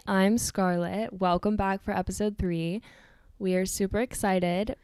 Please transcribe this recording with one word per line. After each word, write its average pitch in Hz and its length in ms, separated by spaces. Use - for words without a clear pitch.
I'm 196 320
Scarlett. 185 760
Welcome 185 420
back 196 260
for - 100
episode 202 460
three. 175 440
We 185 160
are 185 100
super 190 360
excited. 190 800